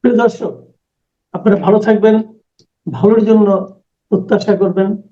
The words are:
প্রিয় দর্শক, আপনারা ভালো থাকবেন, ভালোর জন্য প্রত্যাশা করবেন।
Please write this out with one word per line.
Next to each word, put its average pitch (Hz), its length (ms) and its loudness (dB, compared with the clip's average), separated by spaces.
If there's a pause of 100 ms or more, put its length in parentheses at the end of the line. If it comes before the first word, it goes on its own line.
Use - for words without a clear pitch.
প্রিয় 240 160 0
দর্শক, - 360 -2 (800)
আপনারা 202 220 0
ভালো 190 240 0
থাকবেন, 214 440 2 (680)
ভালোর 202 340 2
জন্য 214 220 2 (640)
প্রত্যাশা 196 480 -2
করবেন। 196 400 -2 (140)